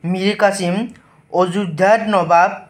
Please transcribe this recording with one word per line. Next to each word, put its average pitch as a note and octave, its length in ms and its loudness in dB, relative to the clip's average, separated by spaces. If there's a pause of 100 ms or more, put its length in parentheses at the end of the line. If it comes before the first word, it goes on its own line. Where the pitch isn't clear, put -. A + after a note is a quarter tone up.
মীৰ F#3+ 380 -2
কাছিম, F#3+ 320 0 (580)
অযোধ্যাত F#3 680 0 (140)
নবাব F3 360 2 (200)